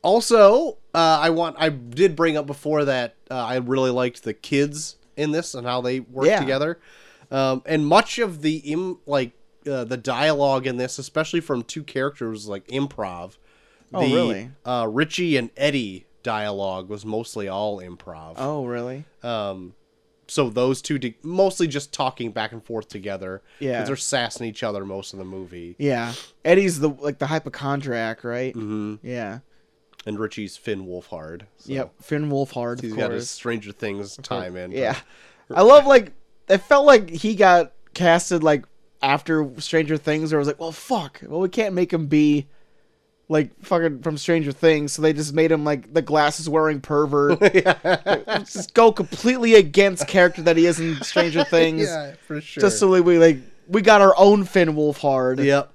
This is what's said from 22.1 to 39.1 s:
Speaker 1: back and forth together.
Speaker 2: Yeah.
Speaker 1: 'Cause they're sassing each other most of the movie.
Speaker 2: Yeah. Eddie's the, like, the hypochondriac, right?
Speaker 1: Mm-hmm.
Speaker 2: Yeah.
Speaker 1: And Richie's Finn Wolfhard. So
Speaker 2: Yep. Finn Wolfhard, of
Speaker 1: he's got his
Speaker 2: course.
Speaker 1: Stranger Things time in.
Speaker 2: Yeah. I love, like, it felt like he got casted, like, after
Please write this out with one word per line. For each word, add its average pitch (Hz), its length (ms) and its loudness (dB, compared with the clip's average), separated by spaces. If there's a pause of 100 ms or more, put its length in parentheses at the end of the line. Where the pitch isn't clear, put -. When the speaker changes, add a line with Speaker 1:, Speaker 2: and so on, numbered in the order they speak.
Speaker 1:
back 110 200 -6
and 113 120 -18
forth 113 260 -10
together. 98 520 -12 (160)
Speaker 2:
Yeah. 127 220 -6
Speaker 1:
'Cause 107 80 -6
they're 139 80 -4
sassing 120 500 -6
each 110 160 -10
other 101 240 -6
most 98 280 -12
of 98 60 -16
the 95 60 -12
movie. 90 540 -16
Speaker 2:
Yeah. 120 340 -2 (320)
Eddie's 175 340 2
the, 151 100 0
like, 143 280 -8
the 139 80 -6
hypochondriac, 139 1000 -6
right? 120 300 -6
Speaker 1:
Mm-hmm. 107 480 -8
Speaker 2:
Yeah. 117 380 -12 (680)
Speaker 1:
And 107 140 -10
Richie's 107 380 -10
Finn 98 280 -10
Wolfhard. 87 640 -16 (100)
So - 160 -14
Speaker 2:
Yep. 135 200 -8 (100)
Finn 151 260 -6
Wolfhard, 127 480 -6
of 123 60 -14
Speaker 1:
he's 110 100 -10
got 110 160 -4
his 117 140 -6
Speaker 2:
course. 120 80 -12
Speaker 1:
Stranger 110 400 -8
Things 101 460 -10
time 92 380 -10
in. 90 180 -12
Speaker 2:
Yeah. 123 240 -2 (520)
I 185 140 4
love, 277 240 10
like, 247 240 4 (360)
it 190 120 4
felt 277 260 4
like 220 240 8
he 185 240 -4
got 180 380 4 (240)
casted, 170 480 2
like, 151 220 2 (360)
after 147 560 -2